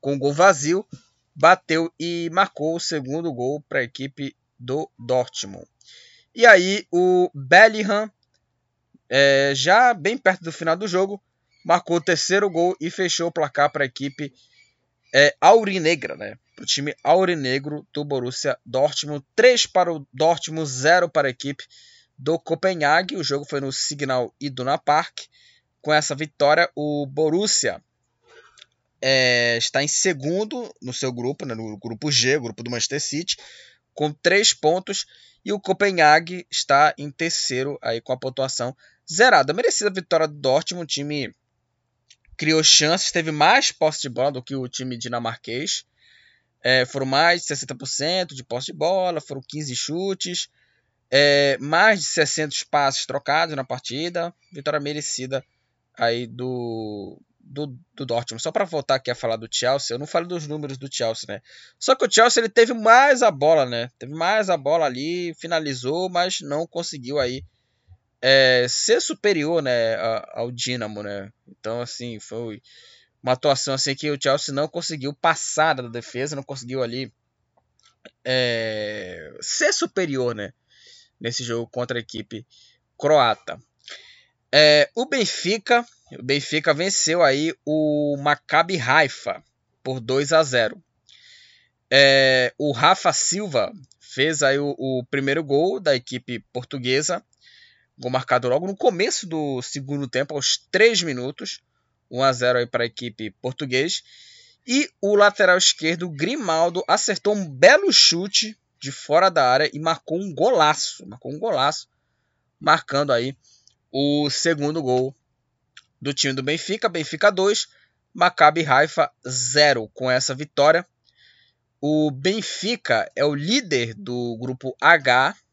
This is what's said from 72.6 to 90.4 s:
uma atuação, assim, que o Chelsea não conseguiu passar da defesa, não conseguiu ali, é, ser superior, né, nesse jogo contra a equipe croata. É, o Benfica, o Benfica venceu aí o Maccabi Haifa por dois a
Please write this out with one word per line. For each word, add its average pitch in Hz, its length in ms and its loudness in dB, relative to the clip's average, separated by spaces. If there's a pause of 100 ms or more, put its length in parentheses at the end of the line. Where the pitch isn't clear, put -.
uma 127 120 -2
atuação, 135 420 0
assim, 135 220 -4
que 151 120 -6
o 143 140 -4
Chelsea 143 320 0
não 147 140 -2
conseguiu 151 440 -8
passar 156 640 0
da 123 140 -8
defesa, 123 480 -8
não 139 80 -10
conseguiu 131 360 -10
ali, 127 320 -6 (1120)
é, 107 1160 -4
ser - 320 0
superior, 135 600 -2
né, 104 200 -10 (680)
nesse 117 220 -6
jogo 117 260 -6
contra 123 300 -6
a - 20 -6
equipe 123 460 -14 (500)
croata. 135 640 2 (880)
É, 151 440 6
o 233 100 -2
Benfica, 240 800 -2 (280)
o 139 100 -16
Benfica 143 500 -2
venceu 170 500 0
aí 147 320 2 (120)
o 294 500 0
Maccabi 151 640 0
Haifa 123 600 0 (400)
por 131 180 -8
dois 135 320 -2
a 160 100 6